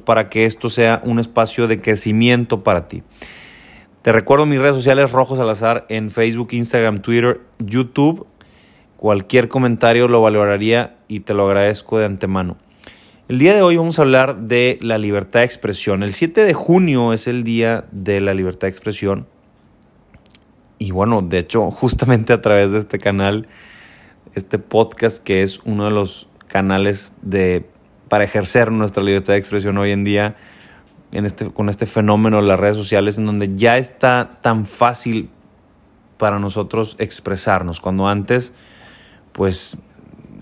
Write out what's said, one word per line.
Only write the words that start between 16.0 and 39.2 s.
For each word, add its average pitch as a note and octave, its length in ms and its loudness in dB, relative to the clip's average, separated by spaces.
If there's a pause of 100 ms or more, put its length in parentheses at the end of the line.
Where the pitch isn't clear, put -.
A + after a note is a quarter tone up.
El G2+ 100 -4
siete E3 320 2
de F#3 80 4
junio D#3 580 2
es A2 140 -4
el B2 180 -4
Día A2+ 480 -2
de G2 300 -2
la G2 140 -2
Libertad F#2 320 -4
de - 20 0
Expresión. G2 560 -6 (1500)
Y G2+ 140 -6
bueno, G2+ 320 0
de F2+ 160 -2
hecho, F#2 320 -2
justamente A2+ 640 0
a G#2+ 100 0
través G2+ 280 4
de G#2 60 0
este G#2 220 -6
canal, G2+ 480 -2 (880)
este G2+ 240 -6
podcast, A2+ 640 -2
que F#2+ 180 0
es G2 240 -4
uno G#2 200 -4
de G#2 40 -2
los G2+ 400 -4 (160)
canales G2 800 -2
de, F#2 440 -2 (420)
para G#2 160 2
ejercer A2 460 0
nuestra G#2+ 300 -2
libertad G2 320 0
de G2+ 60 2
expresión G2+ 400 -4
hoy G2+ 100 0
en G2+ 140 -2
día, G#2 320 -2 (760)
en G#2 140 -4
este, G2+ 240 -8
con G#2 200 -4
este G2+ 180 -6
fenómeno G#2+ 520 2
de G#2 80 2
las F#2 120 4
redes G#2 180 0
sociales, G2+ 400 -2
en A2 80 -4
donde G#2 300 -4
ya A#2 240 4
está B2 600 -2
tan A2 260 0
fácil A#2+ 680 -2 (840)
para G#2 200 0
nosotros G#2 640 -4
expresarnos, F#2+ 840 -4
cuando F#2+ 260 -2
antes, G#2 460 -2 (800)